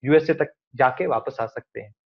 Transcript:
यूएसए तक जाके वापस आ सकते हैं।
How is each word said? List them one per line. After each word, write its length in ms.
यूएसए 300
तक 200
जाके 320
वापस 340
आ 60
सकते 340
हैं। 140